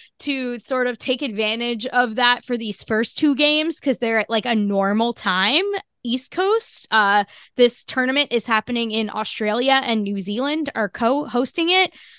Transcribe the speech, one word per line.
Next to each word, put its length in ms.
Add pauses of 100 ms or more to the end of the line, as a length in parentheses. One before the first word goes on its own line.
(200)
to 380
sort 280
of 120
take 220
advantage 680
of 280
that 300
for 120
these 260
first 360
two 160
games, 460
'cause 180
they're 200
at, 120
like, 160
a 80
normal 580
time. 520 (380)
East 280
Coast. 600
Uh, 320 (320)
this 260
tournament 480
is 160
happening 460
in 180
Australia 720
and 220
New 160
Zealand 560
are 120
co-hosting 840
it. 220 (260)